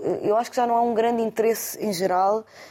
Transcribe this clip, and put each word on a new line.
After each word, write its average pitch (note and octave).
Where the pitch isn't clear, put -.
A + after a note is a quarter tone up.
Eu G#3
acho A#3+
que -
já B3
não A#3
há A#3
um A#3+
grande A3+
interesse A3
em G#3+
geral, F#3+